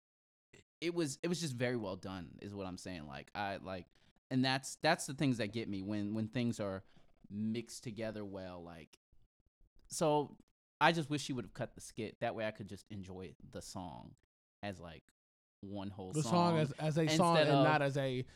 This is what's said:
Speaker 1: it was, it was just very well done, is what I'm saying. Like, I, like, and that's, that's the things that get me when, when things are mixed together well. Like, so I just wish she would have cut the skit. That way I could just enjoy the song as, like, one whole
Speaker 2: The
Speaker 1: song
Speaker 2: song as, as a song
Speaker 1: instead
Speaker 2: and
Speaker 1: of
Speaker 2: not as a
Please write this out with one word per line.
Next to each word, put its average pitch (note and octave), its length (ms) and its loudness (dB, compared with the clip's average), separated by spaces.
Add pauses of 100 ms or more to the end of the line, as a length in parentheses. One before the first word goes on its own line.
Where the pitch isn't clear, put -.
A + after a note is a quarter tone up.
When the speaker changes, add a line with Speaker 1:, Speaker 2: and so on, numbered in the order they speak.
(800)
Speaker 1:
it E3+ 140 0
was, D#3 280 0
it E3 60 2
was E3+ 120 2
just D3+ 140 -2
very B2 220 2
well G2 200 -2
done, F#2 320 -6 (120)
is G2+ 140 -8
what G2 120 -4
I'm F2+ 120 -6
saying. F2 280 -8
Like, C#2 280 -10
I, G2 280 -2
like, F#2 240 -6 (440)
and C3 140 4
that's, C3 360 0
that's E3 260 4
the D3 80 -6
things C3+ 240 4
that G#2 140 0
get A2+ 160 -4
me G2 140 -2
when, G#2 320 -2
when A2 140 0
things A#2 320 0
are F#2+ 240 -2 (460)
mixed A2 540 -4
together G#2+ 400 -6
well. F#2 400 -8
Like, E2 320 -16 (920)
so D3+ 480 2 (440)
I D#3+ 120 8
just D#3+ 180 0
wish D3 120 0
she - 120 -4
would A#2+ 100 -2
have - 100 -16
cut - 200 -6
the A#2+ 80 -16
skit. - 380 -8
That A2+ 160 0
way A2 100 0
I G#2+ 60 0
could G#2+ 160 -8
just G2 220 -14
enjoy F#2 440 -10 (160)
the F#2 100 -8
song C2+ 520 -10 (500)
as, G2+ 180 -6
like, E2 220 -14 (580)
one G2 300 -6
whole F#2+ 220 -8
Speaker 2:
The D3+ 120 0
Speaker 1:
song A#2+ 80 -2
Speaker 2:
song F3 260 4
as, D3 140 2
as D3+ 260 0
a D#3+ 100 4
song E3+ 280 6
Speaker 1:
instead D3+ 120 8
Speaker 2:
and C#3+ 100 6
Speaker 1:
of C3+ 60 8
Speaker 2:
not D3+ 180 6
as C#3 160 2
a C3 260 0 (120)